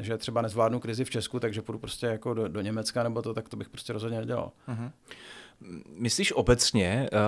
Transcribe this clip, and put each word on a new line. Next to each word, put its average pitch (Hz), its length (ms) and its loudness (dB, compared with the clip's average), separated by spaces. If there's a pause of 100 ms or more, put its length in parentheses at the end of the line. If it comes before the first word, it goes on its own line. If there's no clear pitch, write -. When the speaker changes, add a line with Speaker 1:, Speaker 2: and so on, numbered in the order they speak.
Speaker 1:
že 110 180 -2
třeba 113 240 0
nezvládnu 113 380 2
krizi 117 240 -2
v - 60 -4
Česku, 123 300 -2
takže 110 220 -2
půjdu 110 160 -6
prostě 113 280 -6
jako 113 280 -2
do, 110 140 0
do 87 120 -4
Německa, 110 420 -2
nebo 117 200 -2
to, 117 120 -4
tak 110 140 -6
to - 80 -10
bych 107 120 -8
prostě - 240 -10
rozhodně 113 280 -4
nedělal. 117 300 -4 (160)
Speaker 2:
Mhm. 117 240 -6 (1080)
Myslíš 117 340 2
obecně, 120 800 4
eh, 107 160 4